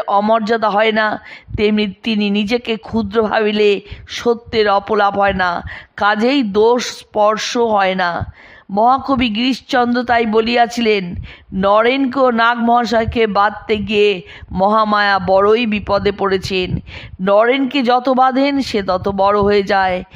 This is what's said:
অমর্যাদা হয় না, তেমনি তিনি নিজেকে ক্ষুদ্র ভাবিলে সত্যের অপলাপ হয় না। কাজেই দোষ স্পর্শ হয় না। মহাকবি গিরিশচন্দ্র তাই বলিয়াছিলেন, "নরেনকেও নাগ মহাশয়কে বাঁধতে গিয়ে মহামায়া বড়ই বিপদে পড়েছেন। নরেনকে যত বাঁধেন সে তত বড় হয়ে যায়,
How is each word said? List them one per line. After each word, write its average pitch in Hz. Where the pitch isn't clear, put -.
অমর্যাদা 220
হয় 214
না, 214
তেমনি 214
তিনি 208
নিজেকে 220
ক্ষুদ্র 220
ভাবিলে 208
সত্যের 226
অপলাপ 202
হয় 196
না। 185
কাজেই 220
দোষ 214
স্পর্শ 214
হয় 202
না। 175
মহাকবি 247
গিরিশচন্দ্র 240
তাই 233
বলিয়াছিলেন, 226
"নরেনকেও 240
নাগ 233
মহাশয়কে 233
বাঁধতে 208
গিয়ে 208
মহামায়া 208
বড়ই 202
বিপদে 202
পড়েছেন। 190
নরেনকে 240
যত 247
বাঁধেন 262
সে 208
তত 185
বড় 196
হয়ে 202
যায়, 190